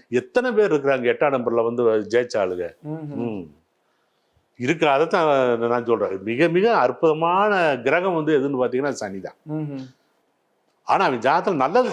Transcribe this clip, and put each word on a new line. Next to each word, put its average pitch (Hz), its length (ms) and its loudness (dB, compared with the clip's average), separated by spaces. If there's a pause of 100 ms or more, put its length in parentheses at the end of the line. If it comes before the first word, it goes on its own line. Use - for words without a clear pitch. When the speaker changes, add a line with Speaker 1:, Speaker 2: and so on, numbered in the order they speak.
Speaker 1:
எத்தனை 247 420 -2
பேர் 208 200 2
இருக்கிறாங்க 135 420 0
எட்டாம் 143 220 0
நம்பர்ல 117 280 0
வந்து 120 200 -2 (280)
ஜெயிச்ச 120 320 0
ஆளுங்க? 90 240 -4 (200)
Speaker 2:
ம்ஹும். 151 380 -8
Speaker 1:
ம். 104 180 -8 (1160)
இருக்கிற, 156 320 2
அதைத்தான் 165 360 2 (460)
நான் 120 120 -2
சொல்றேன். 98 380 -2
மிக 120 320 0
மிக 185 100 2 (120)
அற்புதமான 165 720 2 (340)
கிரகம் 175 340 0
வந்து 156 180 0
எதுன்னு 135 240 0
பாத்தீங்கன்னா 127 400 -2
சனி 98 180 -10
தான். - 180 -14 (140)
Speaker 2:
ம்ஹும். 143 340 -8 (1000)
Speaker 1:
ஆனா 175 180 2
அவன் 127 220 -2
ஜாதகம் 170 360 0
நல்லது 220 300 2